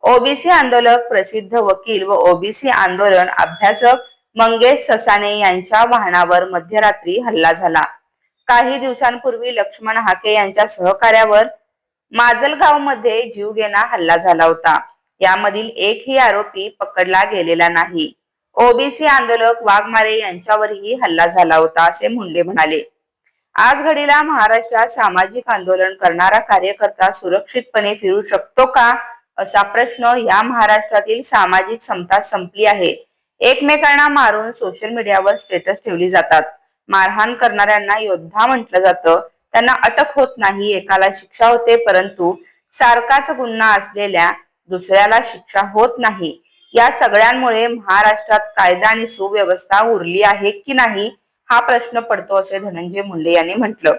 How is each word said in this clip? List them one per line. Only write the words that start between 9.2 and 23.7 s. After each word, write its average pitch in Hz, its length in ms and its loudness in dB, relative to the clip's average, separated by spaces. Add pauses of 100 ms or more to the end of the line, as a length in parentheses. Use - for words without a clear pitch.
लक्ष्मण 220 420 -4
हाके 214 360 -2
यांच्या 208 340 0
सहकाऱ्यावर 220 760 2 (680)
माजलगावमध्ये 254 1080 0
जीवघेणा 208 580 -4
हल्ला 170 380 0
झाला 165 280 2
होता. 165 340 2 (400)
यामधील 202 500 -2
एकही 226 480 -4
आरोपी 208 600 -2
पकडला 185 440 -2
गेलेला 170 460 0
नाही. 170 440 -4 (400)
ओबीसी 247 520 2
आंदोलक 233 580 2
वाघमारे 220 540 2
यांच्यावरही 208 760 -4
हल्ला 175 340 0
झाला 170 280 2
होता, 160 280 2
असे 175 240 0
मुंडे 190 360 -4
म्हणाले. 160 380 -2 (720)
आज 269 280 2